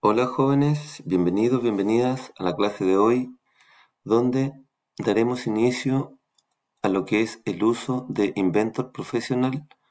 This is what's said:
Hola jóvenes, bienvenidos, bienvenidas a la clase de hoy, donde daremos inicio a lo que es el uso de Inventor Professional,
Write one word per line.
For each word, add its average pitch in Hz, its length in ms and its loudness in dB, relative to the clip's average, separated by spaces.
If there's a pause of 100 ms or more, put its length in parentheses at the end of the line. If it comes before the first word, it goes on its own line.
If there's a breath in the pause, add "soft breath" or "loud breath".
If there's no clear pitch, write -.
Hola 110 220 4
jóvenes, 139 800 0
bienvenidos, 92 560 2
bienvenidas 117 760 0
a 92 40 -8
la 92 120 -2
clase 101 300 -2
de 95 120 4
hoy, 120 400 2 (680 soft breath)
donde 127 480 2 (460)
daremos 113 480 0
inicio 123 720 0 (640)
a 104 80 0
lo 95 160 0
que 107 160 0
es 110 240 -4
el 90 180 -4
uso 123 460 -2
de 101 260 -2
Inventor 104 560 -2
Professional, 127 760 -4 (240 soft breath)